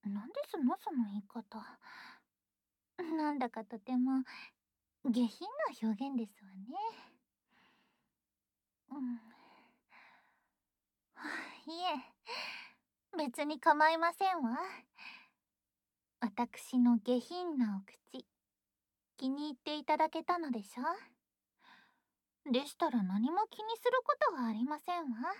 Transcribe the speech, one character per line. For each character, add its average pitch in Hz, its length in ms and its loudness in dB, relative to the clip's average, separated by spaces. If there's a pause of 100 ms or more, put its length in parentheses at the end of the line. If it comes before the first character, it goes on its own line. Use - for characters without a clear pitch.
な 202 220 -4
ん - 20 -12
で 539 200 -6
す - 100 -6
の、 285 200 4
そ - 140 -6
の 247 120 2
言 202 140 -4
い 202 40 -6
方。 - 420 -10 (1500)
な 302 160 2
ん 294 60 -2
だ 247 120 0
か 226 140 -10
と 220 140 -12
て 254 180 -2
も 262 280 4 (800)
下 240 220 4
品 320 220 -6
な 523 80 -10 (260)
表 220 260 0
現 269 80 -2
で 226 100 -2
す - 180 -20
わ 190 60 -20
ね。 202 280 -10 (2000)
う 277 100 -8
ん。 240 200 -4 (2500)
い 311 60 -10 (120)
え、 294 280 0 (1040)
別 294 280 -2
に 302 160 -4
構 311 300 8
い 330 80 2
ま 330 140 4
せ 381 200 2
ん 339 100 0
わ。 240 160 0 (1600)
私 240 580 -2
の 240 200 8
下 247 220 2
品 349 380 -4
な 214 180 2
お 196 80 -4
口、 - 420 -18 (920)
気 262 120 -4
に 294 220 -2
入 269 40 -6
っ - 20 -14
て 302 200 -6
い 294 80 -6
た 302 120 4
だ 311 120 4
け 320 160 -4
た 349 140 0
の 311 120 -4
で 220 120 -2
し - 160 -12
ょ？ 254 60 -4 (1700)
で 254 140 2
し - 100 -14
た 320 140 2
ら 233 120 4
何 202 280 2
も 392 180 2
気 - 140 -12
に 453 140 -4
す - 80 -18
る 494 200 6
こ - 120 4 (140)
と 370 40 -6
は 254 140 -2
あ 220 40 -2
り 220 120 0
ま 294 140 -2
せ 359 200 -4
ん 302 120 -4
わ。 269 300 -4